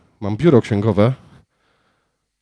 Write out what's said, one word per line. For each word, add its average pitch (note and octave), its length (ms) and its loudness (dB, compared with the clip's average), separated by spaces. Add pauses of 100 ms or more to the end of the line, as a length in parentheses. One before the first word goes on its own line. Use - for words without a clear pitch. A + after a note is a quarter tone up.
(200)
Mam G#2 180 -6
biuro C#3 240 2
księgowe. G#2 520 0 (1300)